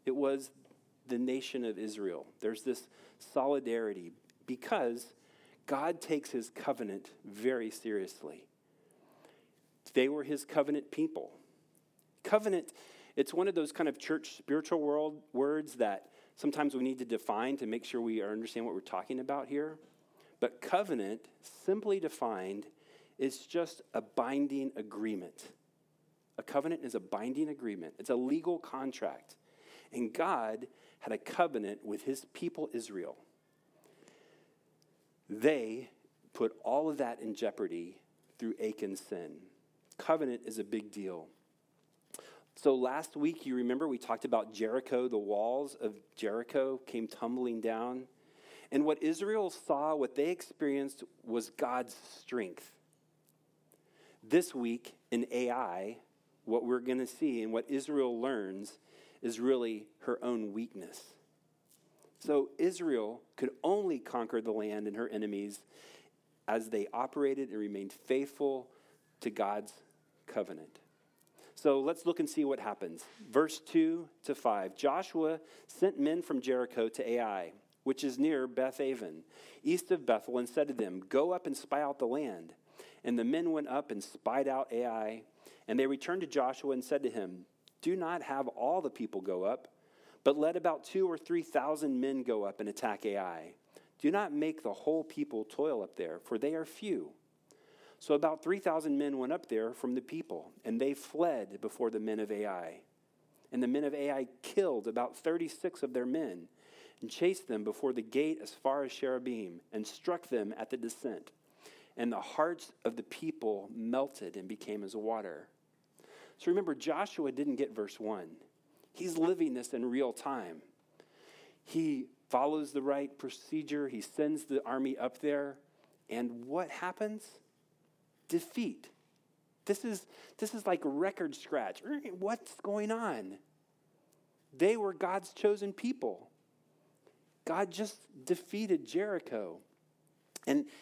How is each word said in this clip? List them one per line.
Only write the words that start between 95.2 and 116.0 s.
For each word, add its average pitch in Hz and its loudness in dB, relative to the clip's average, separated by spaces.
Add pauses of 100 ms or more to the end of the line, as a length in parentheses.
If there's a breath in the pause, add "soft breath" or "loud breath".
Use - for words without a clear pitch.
toil 139 0
up 92 -8
there, 82 -4
for - -2
they 143 0
are 160 -2
few." 143 -4 (840 loud breath)
So - 2
about 156 4
three 190 2
thousand 156 4
men 143 2
went 127 0
up 175 -2
there 113 2
from 127 -2
the 127 -2
people, 127 -8 (120)
and 113 0
they 139 2
fled 135 0
before 113 0
the 110 -2
men 110 0
of 104 0
Ai. 95 -4 (720)
And 127 2
the 123 4
men 143 2
of 143 0
Ai 139 0 (160)
killed 135 2
about 120 0
thirty-six 170 -2
of 127 -2
their 123 2
men, 123 -2 (540 loud breath)
and 113 -8
chased 185 2
them 107 0
before 123 0
the 120 -2
gate 143 2
as - -12
far 139 0
as 127 -6
Sherebim, 123 -4 (120)
and 110 -4
struck - -4
them 107 0
at 110 -6
the 131 -4
descent. 113 -6 (640 loud breath)
And 120 0
the 95 -4
hearts 160 0 (140)
of 117 -2
the 110 -4
people 107 -2
melted 113 -2
and 95 -8
became 104 -6
as 98 -8
water. 104 -4 (880 loud breath)